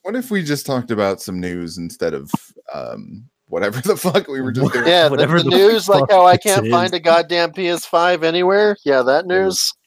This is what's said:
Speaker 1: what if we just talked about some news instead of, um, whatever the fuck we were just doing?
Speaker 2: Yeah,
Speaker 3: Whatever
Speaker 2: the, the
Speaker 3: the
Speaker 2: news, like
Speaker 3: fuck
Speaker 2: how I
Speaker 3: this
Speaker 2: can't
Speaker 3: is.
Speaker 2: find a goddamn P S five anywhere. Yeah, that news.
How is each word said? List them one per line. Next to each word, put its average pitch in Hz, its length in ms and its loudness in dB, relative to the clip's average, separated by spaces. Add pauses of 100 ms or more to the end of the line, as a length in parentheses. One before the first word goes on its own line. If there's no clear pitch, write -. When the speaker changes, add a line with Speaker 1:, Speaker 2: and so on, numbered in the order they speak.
Speaker 1:
what 208 140 -8
if 254 160 -8
we 196 100 0
just 147 240 -4
talked 123 240 -4
about 98 320 -2
some 92 180 -8
news 87 380 -8
instead 85 360 -6
of, 71 160 -10 (440)
um, 69 500 -14 (240)
whatever 101 340 -4
the 220 140 0
fuck - 320 -2
we 135 120 -6
were 127 120 -6
just 127 200 0
doing? 120 140 -2
Speaker 2:
Yeah, 170 220 4
Speaker 3:
Whatever 147 340 0
Speaker 2:
the, - 20 0
the 139 60 0
Speaker 3:
the - 60 2
Speaker 2:
news, 196 320 4
like 196 140 6
Speaker 3:
fuck 135 100 0
Speaker 2:
how 185 140 6
I - 100 6
Speaker 3:
this - 80 -6
Speaker 2:
can't 190 220 0
Speaker 3:
is. 113 60 0
Speaker 2:
find 180 220 0
a 160 60 -4
goddamn 170 520 2
P 175 160 -6
S 170 160 -4
five 170 380 0
anywhere. 190 640 2
Yeah, 135 180 2
that 143 240 2
news. 185 460 -2 (140)